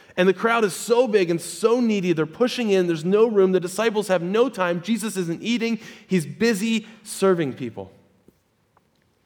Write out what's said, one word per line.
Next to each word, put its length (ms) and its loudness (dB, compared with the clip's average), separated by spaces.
And 120 4
the 60 4
crowd 300 0
is 100 0
so 340 2
big 220 2
and 100 0
so 400 0
needy, 320 0
they're 140 2
pushing 460 -2
in, 160 2
there's 180 -4
no 220 4
room, 240 4
the 80 2
disciples 480 -2
have 160 2
no 260 2
time, 320 -2
Jesus 340 -4
isn't 280 -4
eating, 360 -2
he's 180 0
busy 640 -2
serving 500 0
people. 380 -10